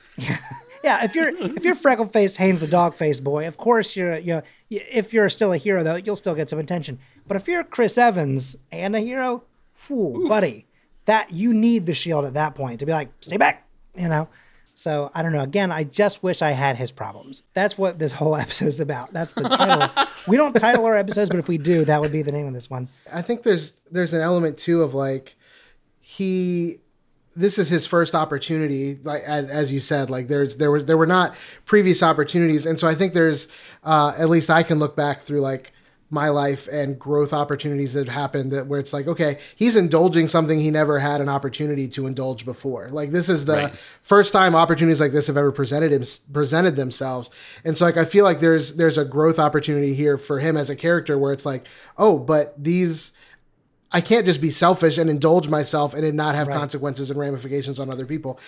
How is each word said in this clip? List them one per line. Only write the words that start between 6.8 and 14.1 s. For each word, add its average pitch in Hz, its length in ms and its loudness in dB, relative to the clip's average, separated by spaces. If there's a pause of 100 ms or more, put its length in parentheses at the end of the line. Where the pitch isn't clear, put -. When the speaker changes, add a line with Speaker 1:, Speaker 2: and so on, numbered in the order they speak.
Speaker 1:
But 196 100 -2
if 190 100 -6
you're 349 160 -2
Chris - 340 0
Evans 156 580 0 (160)
and 185 240 -6
a 214 40 -2
hero, 247 440 -6 (440)
whew, 196 360 -4
Speaker 2:
Oof. 320 60 -2
Speaker 1:
buddy, 160 360 0 (400)
that, 214 260 2
you 214 220 0
need 220 320 2
the 170 80 -2
shield 151 320 -2
at 131 80 -8
that 151 220 -2
point 120 260 -8
to 139 40 -6
be 160 60 -2
like, 151 180 -2 (120)
"Stay 170 160 -8
back," - 280 0 (300)
you 175 140 -4